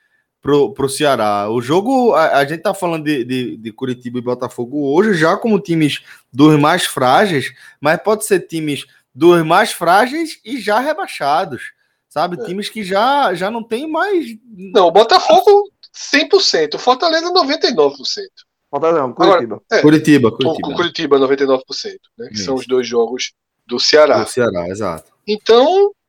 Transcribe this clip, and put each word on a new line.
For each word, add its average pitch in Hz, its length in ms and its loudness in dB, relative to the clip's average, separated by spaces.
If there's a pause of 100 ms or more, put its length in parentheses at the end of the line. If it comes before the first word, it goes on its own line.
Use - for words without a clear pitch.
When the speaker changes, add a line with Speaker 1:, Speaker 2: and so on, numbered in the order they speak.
(420)
Speaker 1:
pro, 143 320 2
pro 135 160 -2
Ceará. 107 600 0
O 120 120 -2
jogo, 208 520 0
a, 151 260 2
a 143 60 2
gente 160 160 -8
tá 202 120 -2
falando 165 320 -6
de, 147 180 -2
de, 123 340 -6
de 110 140 -12
Curitiba 123 460 -10
e 123 40 -6
Botafogo 127 720 -6
hoje, 208 200 2
já 165 240 2
como 214 220 0
times 160 440 -2 (300)
dos 151 260 6
mais 170 260 2
frágeis, 143 680 0 (260)
mas 156 220 0
pode 220 240 -2
ser 185 160 0
times 156 440 -6 (280)
dos 170 320 6
mais 175 260 2
frágeis 247 720 0
e 240 160 -10
já 208 200 -2
rebaixados, 175 920 -4 (380)
sabe? 175 320 -4
Speaker 2:
É. - 40 -8
Speaker 1:
Times 190 220 -8
que 220 160 -10
já, 220 500 0
já 185 160 -4
não 233 140 -8
tem 254 260 -8
mais 330 460 -4 (100)
Speaker 2:
Não, 190 420 0
o 165 40 2
Botafogo, 403 800 4 (220)
cem 302 340 -2
por 392 140 4
cento. 156 340 0
O - 40 -8
Fortaleza, 330 520 0
noventa 320 380 0
e 262 40 -4
nove 143 220 2
por 127 100 -16
cento. - 400 -12 (240)
Speaker 3:
Fortaleza 160 300 0
não, 131 120 -2
Speaker 2:
Agora, 170 260 0
Speaker 3:
Curitiba. 117 240 -6 (100)
Speaker 2:
é, 214 100 2
Speaker 1:
Curitiba, 147 500 4
Speaker 2:
com, - 60 -10
Speaker 1:
Curitiba. 156 300 -4
Speaker 2:
com 139 80 -8
Curitiba, 160 420 -2
noventa 135 260 0
e 139 40 2
nove 131 180 0
por - 80 -16
cento, - 440 -14
né? 117 100 -16
Que 107 100 -14
são 117 180 -6
Speaker 1:
Isso. 127 80 -6
Speaker 2:
os 123 40 -16
dois 127 180 -2
jogos 117 460 -4 (340)
do 123 140 -6
Ceará. 147 420 4
Speaker 1:
Do 104 80 -8
Ceará, 98 380 -2
exato. 95 440 -8 (140)
Speaker 2:
Então, 277 640 2 (180)